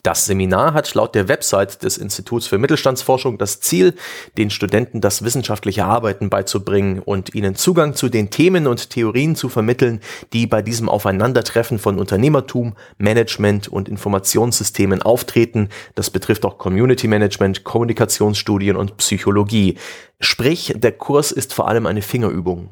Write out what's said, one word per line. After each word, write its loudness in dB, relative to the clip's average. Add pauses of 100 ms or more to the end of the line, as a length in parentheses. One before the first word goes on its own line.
Das 0
Seminar 2
hat 0
laut 2
der 2
Website 0
des -4
Instituts -6
für 0
Mittelstandsforschung 0
das -4
Ziel, 2 (440)
den 0
Studenten -2
das 0
wissenschaftliche -2
Arbeiten 0
beizubringen 0
und -6
ihnen -2
Zugang 2
zu 0
den 0
Themen 2
und -2
Theorien 0
zu -4
vermitteln, 2 (320)
die 2
bei 2
diesem -4
Aufeinandertreffen 0
von 0
Unternehmertum, 0 (220)
Management 2
und -6
Informationssystemen 0
auftreten. 2 (280)
Das -4
betrifft -2
auch -4
Community 2
Management, 0
Kommunikationsstudien 0
und -4
Psychologie. 2 (420)
Sprich, -2
der 2
Kurs 0
ist -6
vor -2
allem 2
eine -2
Fingerübung, -2